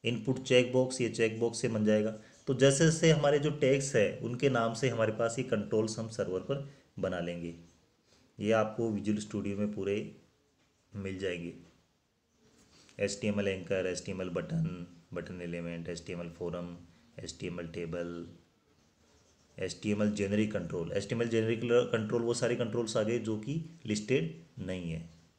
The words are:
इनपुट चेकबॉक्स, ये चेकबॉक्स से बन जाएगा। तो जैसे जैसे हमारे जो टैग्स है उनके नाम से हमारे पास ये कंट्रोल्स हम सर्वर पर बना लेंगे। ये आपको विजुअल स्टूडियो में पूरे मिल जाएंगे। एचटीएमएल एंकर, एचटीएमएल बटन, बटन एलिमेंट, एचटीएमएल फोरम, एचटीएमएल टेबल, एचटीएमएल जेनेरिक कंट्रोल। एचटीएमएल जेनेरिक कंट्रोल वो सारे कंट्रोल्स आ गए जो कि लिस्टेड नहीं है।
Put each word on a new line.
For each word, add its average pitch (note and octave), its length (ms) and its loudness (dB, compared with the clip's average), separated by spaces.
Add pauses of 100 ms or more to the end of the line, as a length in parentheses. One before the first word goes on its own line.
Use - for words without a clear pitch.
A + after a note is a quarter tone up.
इनपुट B2 400 -2
चेकबॉक्स, B2+ 580 4
ये A2+ 80 2
चेकबॉक्स A2+ 520 0
से B2+ 60 0
बन A2 180 0
जाएगा। G#2+ 340 4 (280)
तो C#3 60 0
जैसे C3+ 320 6
जैसे D#3+ 260 6
हमारे C#3+ 280 6
जो D3 100 2
टैग्स C#3 460 2
है G2+ 240 4
उनके B2 300 0
नाम A#2 240 2
से B2+ 160 0
हमारे A2+ 220 2
पास A2+ 280 0
ये B2+ 40 -2
कंट्रोल्स A2 560 0
हम A2+ 100 -4
सर्वर F#2 300 -2
पर C#3 340 -4 (260)
बना F#2 200 -2
लेंगे। E2+ 360 -6 (840)
ये G#2 120 2
आपको A2 380 2
विजुअल G#2 300 0
स्टूडियो G2+ 380 -4
में G#2 160 0
पूरे G2+ 480 -4 (760)
मिल F#2+ 240 -6
जाएंगे। F2 340 -4 (1500)
एचटीएमएल G2+ 480 0
एंकर, F#2+ 380 0
एचटीएमएल F2+ 440 -4
बटन, F2 580 -2 (260)
बटन F2 280 -8
एलिमेंट, E2+ 480 -6
एचटीएमएल E2+ 400 -8
फोरम, F2 480 -8 (420)
एचटीएमएल F2 480 -8
टेबल, E2+ 600 -6 (1300)
एचटीएमएल G#2 520 0
जेनेरिक G#2 400 0
कंट्रोल। F2 400 -4
एचटीएमएल A#2 380 -2
जेनेरिक A2+ 340 2
कंट्रोल A#2 580 2
वो A#2 120 0
सारे A#2+ 220 0
कंट्रोल्स A2+ 420 -2
आ A2 60 4
गए A#2 160 2
जो G#2+ 180 -2
कि D3+ 480 -6
लिस्टेड B2+ 580 -2 (160)
नहीं F#2 320 -6
है। D#2+ 240 -10 (240)